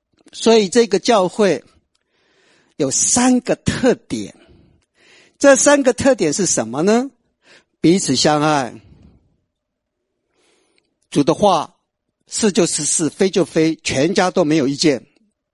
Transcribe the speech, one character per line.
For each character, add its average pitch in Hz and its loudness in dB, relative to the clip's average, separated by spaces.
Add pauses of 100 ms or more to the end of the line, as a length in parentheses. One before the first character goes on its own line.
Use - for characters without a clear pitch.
(320)
所 226 2
以 202 2
这 233 2
个 196 0
教 202 2
会 180 -2 (1120)
有 135 -2
三 247 0
个 - -4
特 - -2
点， - -10 (1040)
这 277 4
三 285 2
个 254 0
特 262 0
点 165 -2
是 175 -2
什 131 -4
么 120 -8
呢？ 233 0 (720)
彼 180 4
此 139 -2
相 151 2
爱， 135 -2 (2250)
主 143 0
的 156 0
话 175 -2 (500)
是 - -2
就 170 0
是 - -6
是， - -2
非 196 -2
就 185 0
非， 160 -2
全 151 -4
家 185 0
都 180 0
没 151 0
有 135 0
意 143 -4
见， 135 -2 (460)